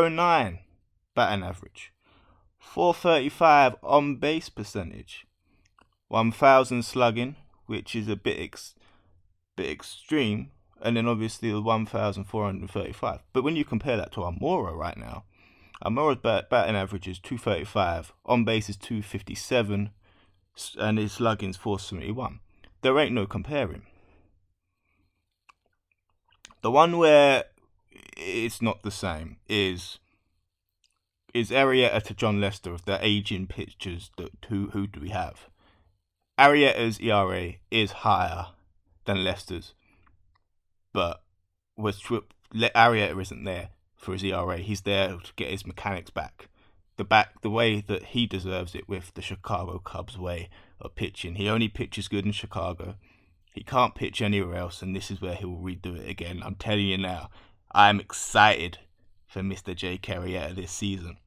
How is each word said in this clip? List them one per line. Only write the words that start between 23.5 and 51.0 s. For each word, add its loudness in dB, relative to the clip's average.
The 0
one 6
where 8
it's -6
not -2
the -6
same -8
is, -2
is -2
Arrieta 4
to -12
Jon 0
Lester -4
of -12
the -2
aging -2
pitchers. -12
That, -10
who, -4
who -4
do -12
we -10
have? -8
Arrieta's 6
E 0
R 4
A -6
is 2
higher 0
than 0
Lester's, -6
but -2
was -4
tw-, -4
Le-, 2
Arrieta 6
isn't -10
there -8
for -10
his -6
E -2
R -2
A. -6
He's -6
there 2
to -14
get -6
his -8
mechanics -8
back, -10
the -6
back, 4
the -4
way 2
that -6
he -2
deserves -6
it -14
with -10
the -12
Chicago -8
Cubs -12
way -8
of -16
pitching. -8